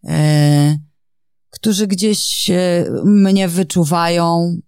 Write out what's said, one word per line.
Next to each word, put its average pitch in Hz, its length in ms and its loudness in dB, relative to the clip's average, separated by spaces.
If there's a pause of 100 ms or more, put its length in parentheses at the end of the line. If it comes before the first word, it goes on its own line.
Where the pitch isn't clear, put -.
e, 151 720 2 (720)
którzy 208 360 -2
gdzieś, 202 640 -2
e, 180 340 0 (200)
mnie 196 440 4
wyczuwają 170 1200 -2